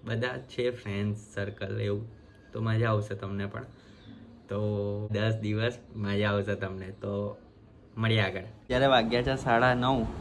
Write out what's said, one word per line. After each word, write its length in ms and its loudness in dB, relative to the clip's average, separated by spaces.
બધા 340 -4
છે 320 -2
ફ્રેન્ડ્સ 480 -2
સર્કલ 460 -4
એવું, 280 -2
તો 80 -6
મજા 300 2
આવશે 240 0
તમને 320 -6
પણ. 160 -8
તો 640 -2
દસ 220 2
દિવસ 380 0
મજા 340 0
આવશે 240 0
તમને. 320 -8
તો 500 -6
મળીએ 220 4
આગળ. 200 0
અત્યારે 460 0
વાગ્યા 360 6
છે 140 0
સાડા 380 4
નવ 320 2